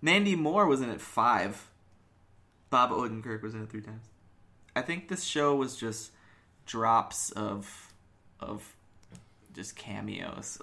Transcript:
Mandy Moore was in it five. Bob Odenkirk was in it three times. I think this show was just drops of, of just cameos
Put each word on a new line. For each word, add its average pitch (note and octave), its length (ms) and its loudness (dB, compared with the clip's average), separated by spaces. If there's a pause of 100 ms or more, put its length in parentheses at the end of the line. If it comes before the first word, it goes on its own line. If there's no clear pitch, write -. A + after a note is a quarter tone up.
Mandy F#3+ 340 4
Moore E3+ 300 4
was C3+ 160 4
in A#2 80 -2
it D#2 100 -6
five. A2 720 2 (1000)
Bob B2 220 4
Odenkirk A2 520 -4
was A2 120 -8
in A2 80 -8
it G#2+ 80 -12
three A2 100 -8
times. A2 240 -14 (720)
I B2+ 60 0
think E3+ 260 -6
this F3+ 160 -6
show D3 300 4
was C3 220 0
just A2 340 -6 (560)
drops A2+ 680 2
of, G#2 600 -8 (480)
of - 360 -12 (760)
just - 240 -14
cameos G2+ 880 -10